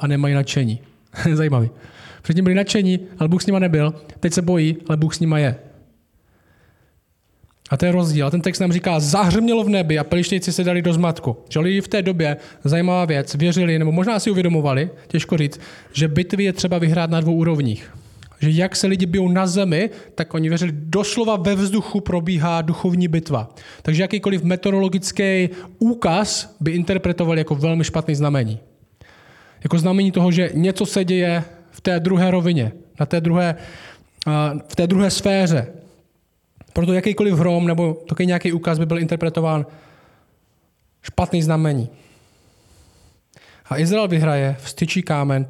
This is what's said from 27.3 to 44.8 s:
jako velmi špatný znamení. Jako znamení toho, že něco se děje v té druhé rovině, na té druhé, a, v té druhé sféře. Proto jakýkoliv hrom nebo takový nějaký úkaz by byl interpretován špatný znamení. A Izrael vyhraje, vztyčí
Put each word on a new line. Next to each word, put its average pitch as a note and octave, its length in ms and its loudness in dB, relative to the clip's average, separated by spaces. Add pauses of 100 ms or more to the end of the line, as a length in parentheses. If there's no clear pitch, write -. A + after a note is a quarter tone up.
jako D#3 160 -2
velmi E3 280 2
špatný D#3 320 -2
znamení. C#3 440 0 (1040)
Jako E3+ 160 0
znamení F#3 320 2
toho, F3+ 200 2
že E3+ 220 2
něco F#3 320 0
se F#3+ 200 0
děje F3 380 0 (280)
v - 100 -20
té F3+ 180 0
druhé F#3 320 2
rovině, E3 400 0 (280)
na D3+ 60 0
té E3+ 160 -2
druhé, E3+ 340 0 (680)
a, D3+ 280 0 (140)
v - 80 -18
té E3+ 120 0
druhé F#3+ 240 2
sféře. F#3 560 0 (1080)
Proto E3+ 200 0
jakýkoliv G3 400 0
hrom E3+ 340 2
nebo E3+ 260 0
takový E3+ 340 -2
nějaký F3 260 0
úkaz E3 260 0
by E3 60 0
byl E3 140 0
interpretován D#3+ 640 -2 (1400)
špatný F3 400 -2
znamení. D3+ 480 0 (1800)
A C3+ 120 -6
Izrael G3 300 0
vyhraje, D3 520 0
vztyčí - 420 -4